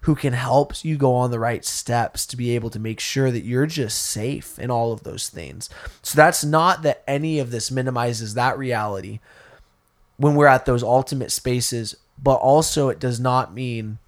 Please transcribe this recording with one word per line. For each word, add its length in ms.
who 140
can 180
help 500
you 140
go 160
on 160
the 80
right 260
steps 640
to 100
be 200
able 160
to 80
make 200
sure 300
that 160
you're 220
just 340
safe 560
in 140
all 200
of 120
those 260
things. 400
So 140
that's 280
not 380
that 260
any 300
of 140
this 180
minimizes 640
that 240
reality 640
when 140
we're 140
at 180
those 160
ultimate 500
spaces, 640
but 200
also 520
it 100
does 200
not 340
mean 540